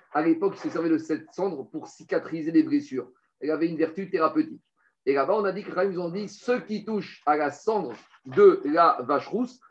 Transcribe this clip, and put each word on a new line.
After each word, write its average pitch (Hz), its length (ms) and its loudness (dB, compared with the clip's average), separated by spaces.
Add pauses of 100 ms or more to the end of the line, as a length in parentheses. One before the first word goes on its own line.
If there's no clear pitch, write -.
(120)
à 151 100 0
l'époque, 165 340 2
ils - 40 -18
se 151 100 -6
servaient 165 180 -2
de 160 100 2
cette - 340 -6
cendre 175 380 -4
pour 156 180 -10
cicatriser 165 640 -6
les 160 100 6
blessures. 131 480 -4 (300)
Elle 147 100 -4
avait 156 160 0
une 170 100 -4
vertu 160 320 -4
thérapeutique. 156 540 -2 (440)
Et 139 80 2
là-bas, 139 220 2
on 208 80 0
a 190 80 0
dit 190 120 -8
que, 185 260 -2
ils 175 80 -6
ont 175 100 -4
dit, 190 200 -8
ceux - 320 -4
qui 214 240 -8
touchent - 420 -8
à 151 100 4
la 151 140 -2
cendre 170 420 -4 (340)
de 165 380 8
la 160 380 4
vache 135 260 -2
rousse, 247 320 -4 (100)